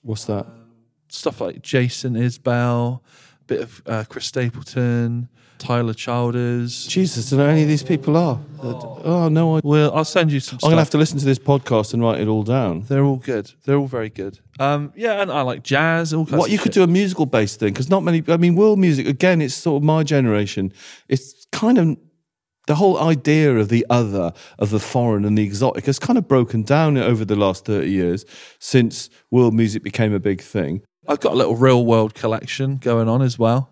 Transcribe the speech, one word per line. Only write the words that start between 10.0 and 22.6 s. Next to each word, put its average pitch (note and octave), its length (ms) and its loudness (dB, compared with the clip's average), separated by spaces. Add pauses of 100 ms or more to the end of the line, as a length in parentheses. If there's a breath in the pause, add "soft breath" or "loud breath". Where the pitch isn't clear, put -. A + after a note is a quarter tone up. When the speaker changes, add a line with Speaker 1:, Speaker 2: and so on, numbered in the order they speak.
Speaker 2:
send D#3+ 280 0
you C#3 80 0
some - 220 -12
Speaker 1:
I'm D#3 80 4
gonna - 20 6
Speaker 2:
stuff. E3 80 6
Speaker 1:
have D3+ 100 0
to D3+ 80 2
listen D#3 200 2
to C3+ 60 -2
this C3+ 140 2
podcast B2 560 0
and A#2 80 0
write A2+ 180 0
it G#2+ 80 -2
all A2 140 0
down. G#2+ 460 -2
Speaker 2:
They're C#3 160 2
all C#3 120 2
good. B2 360 -6 (120)
They're C#3 120 0
all C#3+ 100 0
very A#2 240 -6
good. G2 280 -12 (200)
Um, D3 380 -2
yeah, G#3 260 -4
and F#3+ 80 -4
I C#3 120 -2
like B2+ 200 -4
jazz, D#3+ 500 0
all D#3+ 140 0
kinds B2+ 120 0
Speaker 1:
What, F3 80 2
Speaker 2:
of G3+ 60 0
Speaker 1:
you G#3 60 0
could - 160 -2
Speaker 2:
shit. - 0 -
Speaker 1:
do G3 80 6
a F3+ 40 6
musical F3+ 400 2
based A2 340 0
thing, G#2 140 0
'cause C3 140 -6
not F#3+ 140 2
many, E3 260 0
I E3 80 4
mean, F3 200 4
world G#3+ 220 4
music, D#3+ 280 2
again, E3 360 2
it's C3+ 120 -4
sort D3 260 -2
of D3 40 -2
my D#3 180 2
generation. G#2 720 0 (360 loud breath)
It's - 440 -6
kind A#3+ 260 2
of E3 180 2 (680)